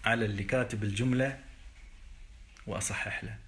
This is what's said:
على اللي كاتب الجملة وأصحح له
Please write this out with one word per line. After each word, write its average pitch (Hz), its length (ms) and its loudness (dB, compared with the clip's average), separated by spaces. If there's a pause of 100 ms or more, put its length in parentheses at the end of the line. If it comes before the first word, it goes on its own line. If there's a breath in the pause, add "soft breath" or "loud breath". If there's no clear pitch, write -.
على 113 200 6
اللي 101 180 0
كاتب 120 400 2
الجملة 127 560 4 (1300)
وأصحح - 560 -2
له 110 140 -6 (100)